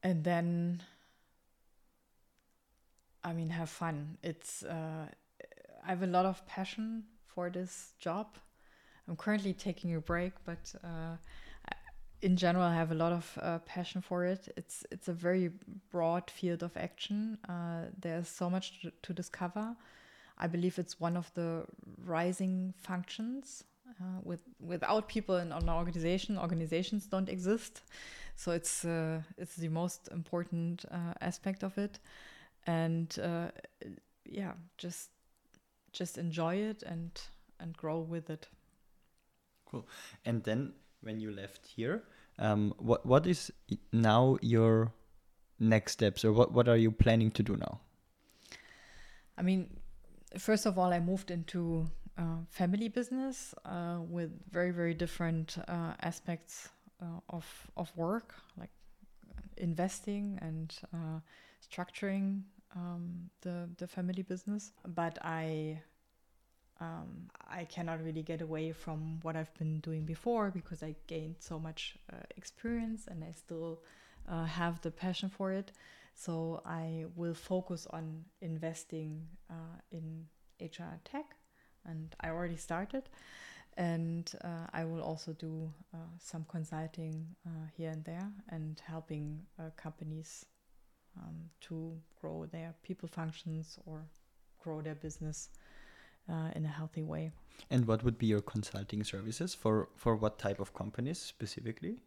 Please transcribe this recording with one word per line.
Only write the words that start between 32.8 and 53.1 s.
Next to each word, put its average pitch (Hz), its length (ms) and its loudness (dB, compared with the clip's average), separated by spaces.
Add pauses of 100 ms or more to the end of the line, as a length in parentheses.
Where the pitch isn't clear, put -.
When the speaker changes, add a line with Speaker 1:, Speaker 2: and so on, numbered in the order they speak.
Speaker 1:
uh, 170 300 0 (760)
yeah, - 280 -4 (240)
just, - 340 -8 (840)
just - 260 -4
enjoy 165 380 2
it 214 280 -2
and, 170 260 -6 (480)
and 165 180 -8
grow 160 220 -2
with 165 320 -4
it. 156 160 -8 (1160)
Speaker 2:
Cool. 117 240 -12 (360)
And 117 200 2
then 120 300 2 (260)
when 110 180 -4
you 107 140 -4
left 98 340 -12
here, 151 380 -2 (340)
um, 104 400 4
what, 117 280 4
what 139 200 8
is - 240 2 (220)
i-, 104 60 -2 (140)
now 113 500 10
your 113 500 8 (640)
next 110 340 8
steps, 104 320 4
or 110 80 10
what, 120 200 8
what 120 160 10
are 117 80 12
you 113 160 10
planning 113 400 10
to - 100 4
do 104 140 4
now? - 240 -2 (1600)
Speaker 1:
I 175 60 -2
mean, 185 380 2 (560)
first 214 300 4
of 190 120 4
all, 180 140 6
I 175 80 4
moved 180 320 0
into, 165 540 0 (300)
uh, 165 320 0
family 202 400 2
business, 254 640 -2 (100)